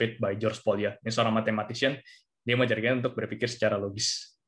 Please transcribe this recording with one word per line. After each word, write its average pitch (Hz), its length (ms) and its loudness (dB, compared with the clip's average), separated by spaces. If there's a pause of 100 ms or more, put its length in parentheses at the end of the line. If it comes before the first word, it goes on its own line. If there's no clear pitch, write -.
It 113 160 -2
by 101 160 0
George 107 240 -2
Polya. 101 400 2
Ini - 80 -8
seorang 113 320 2
mathematician, 113 560 0 (480)
dia 120 80 0
mengajarkan 120 480 2
untuk 123 160 -2
berpikir 110 320 -2
secara 104 320 0
logis. - 560 -4 (120)